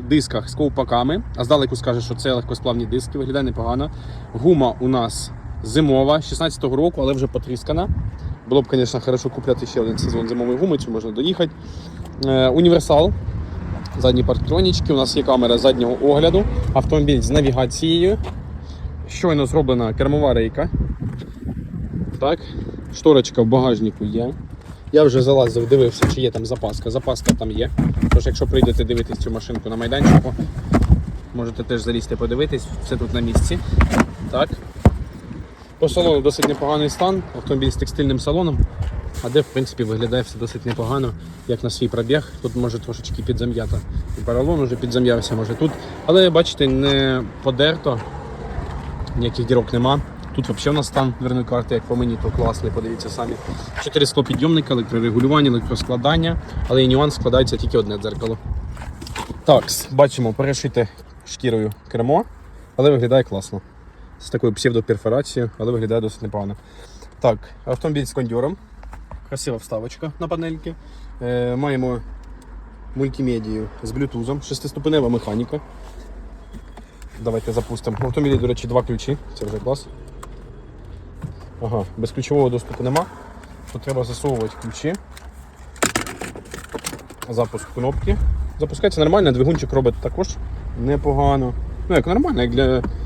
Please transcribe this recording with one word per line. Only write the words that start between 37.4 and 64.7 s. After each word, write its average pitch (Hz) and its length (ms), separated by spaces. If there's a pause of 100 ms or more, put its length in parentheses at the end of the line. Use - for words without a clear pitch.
з - 60
текстильним 135 440
салоном, 151 380 (680)
а 117 60
де, 143 120
в - 40
принципі, 131 380
виглядає 113 400
все - 160
досить 117 260
непогано, 120 460 (360)
як 120 160
на 120 60
свій 120 180
пробіг. 117 440 (100)
Тут, 113 140
може, 120 240
трошечки - 440
підзам'ята. 113 560 (420)
І - 0
поролон 135 380
уже 123 160
підзам'явся, 120 600
може, 110 180
тут. 151 180 (340)
Але, 185 240
бачите, 160 380
не 135 560 (200)
подерто, 139 560 (1160)
ніяких 120 280
дірок 120 280
нема. 127 260 (360)
Тут 135 140
взагалі 143 260
у - 20
нас 143 100
стан 135 320
дверної 127 260
карти, 123 300
як 113 80
по 123 120
мені, 120 280
то 107 80
класний, - 440
подивіться 113 340
самі. 117 240 (500)
Чотири 147 220
склопідйомника, 139 680
електрорегулювання, 120 760
електроскладання, 127 920 (260)
але 131 160
і 131 40
нюанс, 139 280
складається 127 420
тільки - 200
одне 104 200
дзеркало. 110 400 (1080)
Так, 131 180 (280)
бачимо, 131 420
перешите 131 540 (400)
шкірою 113 440 (200)
кермо, 135 320 (520)
але 139 140
виглядає 123 340
класно. 98 380 (580)
З - 100
такою 117 240
псевдоперфорацією, 117 1040